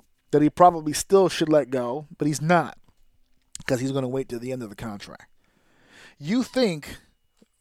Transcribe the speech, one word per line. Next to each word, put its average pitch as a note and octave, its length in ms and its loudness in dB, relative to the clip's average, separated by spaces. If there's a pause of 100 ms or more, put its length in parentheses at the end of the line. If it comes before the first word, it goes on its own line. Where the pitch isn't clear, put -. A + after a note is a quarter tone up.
(320)
that D3 100 4
he D3+ 80 4
probably D#3+ 440 4
still G3 340 4
should D#3 220 -2
let D3 200 2
go, B2+ 380 -4 (100)
but D3 80 -4
he's D3 160 -2
not, D#3 360 0 (880)
'cause B2+ 160 -2
he's C3+ 100 -4
gonna C3+ 160 -4
wait C3 220 -6
till A#2+ 100 -10
the B2+ 140 -10
end B2+ 100 -10
of G#2+ 60 -12
the G2+ 80 -18
contract. - 480 -16 (920)
You F#3 240 -2
think, G#3+ 580 -4 (600)